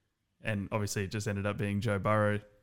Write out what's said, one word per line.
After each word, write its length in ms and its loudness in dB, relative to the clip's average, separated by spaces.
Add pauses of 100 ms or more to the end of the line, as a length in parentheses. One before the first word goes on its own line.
(440)
and 280 -2
obviously 320 -2
it 80 -6
just 160 -4
ended 180 -2
up 120 -2
being 220 0
Joe 200 2
Burrow 400 4 (240)